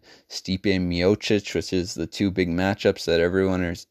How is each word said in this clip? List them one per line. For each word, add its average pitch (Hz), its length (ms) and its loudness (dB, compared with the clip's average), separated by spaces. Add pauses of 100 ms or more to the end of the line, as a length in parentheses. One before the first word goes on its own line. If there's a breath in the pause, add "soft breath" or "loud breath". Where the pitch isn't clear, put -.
(300 soft breath)
Stipe - 360 -6
Miocic, 92 880 0
which 82 160 -2
is 92 220 -2
the 82 120 -6
two 101 240 -2
big 90 200 0
matchups 95 560 0
that 85 160 2
everyone 92 420 2
is, 85 280 -6